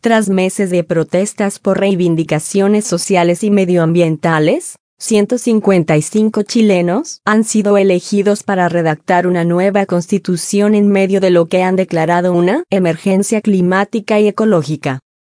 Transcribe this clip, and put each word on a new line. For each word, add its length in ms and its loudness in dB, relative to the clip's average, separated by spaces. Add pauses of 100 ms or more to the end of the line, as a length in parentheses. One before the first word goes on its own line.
Tras 280 2
meses 420 0
de 140 0
protestas 720 -2
por 220 -2
reivindicaciones 1040 0
sociales 580 0
y 80 0
medioambientales, 1300 0 (200)
ciento 420 0
cincuenta 580 2
y 60 2
cinco 400 -2
chilenos 840 0
han 180 2
sido 360 0
elegidos 640 0
para 240 0
redactar 580 0
una 180 0
nueva 420 0
constitución 880 -2
en 120 2
medio 320 2
de 100 2
lo 160 4
que 180 0
han 100 0
declarado 580 0
una 380 0
emergencia 680 0
climática 800 0
y 80 2
ecológica. 720 -2 (380)